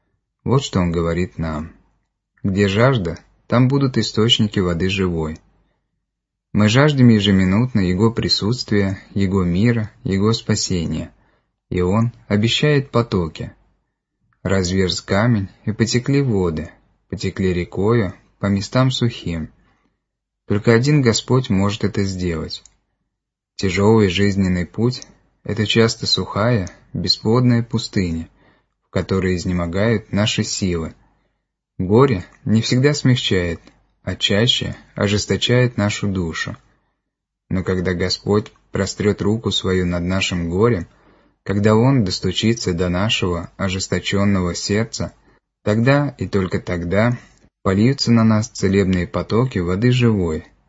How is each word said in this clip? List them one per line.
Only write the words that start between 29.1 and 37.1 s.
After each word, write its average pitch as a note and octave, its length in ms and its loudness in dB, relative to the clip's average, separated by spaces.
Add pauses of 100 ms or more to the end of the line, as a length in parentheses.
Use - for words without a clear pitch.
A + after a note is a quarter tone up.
изнемогают F2+ 720 -2
наши G#2+ 320 0
силы. E2+ 520 -6 (800)
Горе G2+ 480 2 (200)
не A2 160 2
всегда C3 320 2
смягчает, F#2+ 680 0 (420)
а F#2 140 -6
чаще - 580 0 (200)
ожесточает G#2 800 0
нашу G2+ 300 -2
душу. F2+ 500 -6 (920)